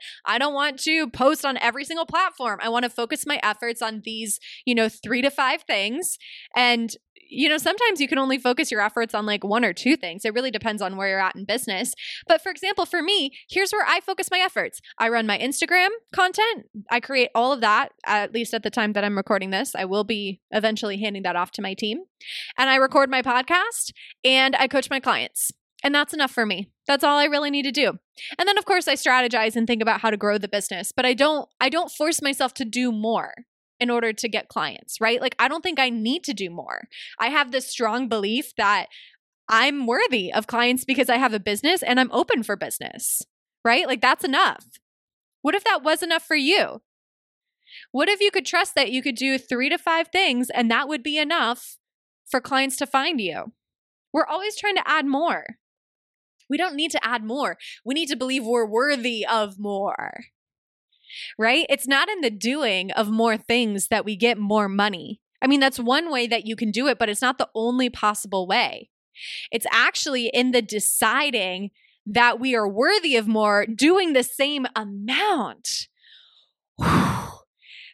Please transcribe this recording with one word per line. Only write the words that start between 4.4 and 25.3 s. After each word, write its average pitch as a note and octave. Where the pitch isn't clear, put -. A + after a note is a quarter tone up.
you B3
know, A3
three A#3+
to C#4
five C4+
things." A#3
And, A#3+
you D4
know, D#4
sometimes G4+
you C#4
can C4+
only C4
focus B3+
your G#3+
efforts A3
on, G#3
like, G#3
one A3
or F3+
two C4+
things. F3
It A3
really B3+
depends G#3+
on F#3+
where G3
you're F#3+
at F#3+
in F#3+
business. G#3
But E4
for F#4+
example, F#4
for F4
me, D#4+
here's F#4+
where G#4
I E4+
focus F#4+
my F#4
efforts. F4+
I A3+
run A3+
my G#3+
Instagram E4+
content. G4
I A#3
create B3+
all B3
of C4+
that, A3
at G#3
least A#3
at A3
the G#3+
time G#3+
that G3+
I'm G#3
recording F#3+
this. G3
I F#3
will G3
be G3+
eventually G#3+
handing G3+
that F3
off F3
to -
my F#3+
team. A3+
And C4
I C4+
record C4+
my C4
podcast E4
and C4
I C4
coach C4+
my C4+
clients. -